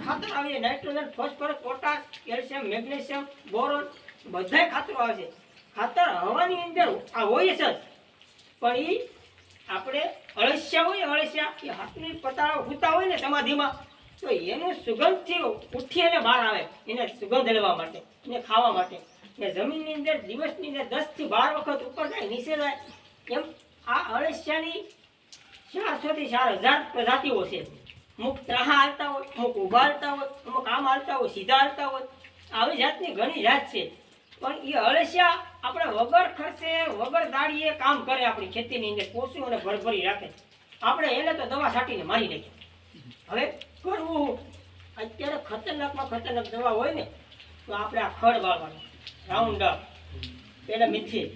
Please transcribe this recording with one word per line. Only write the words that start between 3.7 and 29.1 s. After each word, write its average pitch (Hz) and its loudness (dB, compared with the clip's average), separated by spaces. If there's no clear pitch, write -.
બધાય 262 2
ખાતરો 285 -4
આવે 226 2
છે. 175 -10
ખાતર 240 4
હવાની 349 2
અંદર 339 4
આ 220 2
હોય 349 6
છે 277 4
જ. - -4
પણ 240 4
ઈ 330 0
આપણે 277 -2
અળસિયા 311 4
હોય, 381 0
અળસિયા, 302 0
એ - -8
હાથની - -10
પતાળો 294 0
હૂતા 320 2
હોય 381 4
ને 339 0
સમાધિમાં, 277 0
તો 381 -8
એનું 330 -2
સુગંધથી 330 2
ઉઠી 339 0
અને 339 4
બહાર 247 6
આવે, 196 0
એને 240 -4
સુગંધ 226 2
લેવા 196 4
માટે, 160 -8
એને 240 -4
ખાવા 220 6
માટે. 185 -2
ને 208 -4
જમીનની 311 -4
અંદર 311 0
દિવસની 294 -6
અંદર 277 -6
દસ 294 -2
થી 233 -4
બાર 254 6
વખત 294 -2
ઉપર 302 -6
જાય, 202 -6
નીચે 247 -4
જાય, - -2
એમ 269 -4
આ 294 2
અળસિયાની 320 -2
ચારસો 294 -2
થી 269 -4
ચાર 247 4
હજાર 262 6
પ્રજાતિઓ 240 2
છે. 190 -6
અમુક 262 -4
ત્રાહા 247 4
હાલતા 294 4